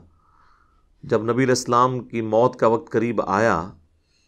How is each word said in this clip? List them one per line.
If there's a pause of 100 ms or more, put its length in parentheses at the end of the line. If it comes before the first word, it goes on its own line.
(1040)
जब
नबी
अलैहिस्सलाम
की
मौत
का
वक्त
करीब
आया (720)